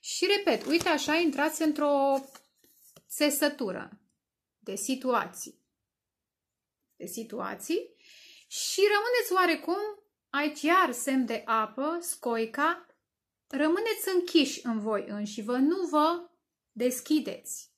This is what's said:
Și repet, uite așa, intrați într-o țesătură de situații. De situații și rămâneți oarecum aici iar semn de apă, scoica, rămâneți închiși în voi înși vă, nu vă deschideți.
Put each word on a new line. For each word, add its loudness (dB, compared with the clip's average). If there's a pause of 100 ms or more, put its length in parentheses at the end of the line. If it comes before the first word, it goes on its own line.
Și -4 (100)
repet, 0
uite 2
așa, 0
intrați 0
într-o 2 (880)
țesătură -2 (580)
de -12
situații. -4 (1400)
De -14
situații -6 (560)
și -4
rămâneți 4
oarecum 0 (240)
aici -2
iar 4
semn 0
de -4
apă, -2
scoica, -2 (600)
rămâneți 0
închiși 2
în -2
voi -2
înși -8
vă, -2
nu 4 (140)
vă 2 (440)
deschideți. -2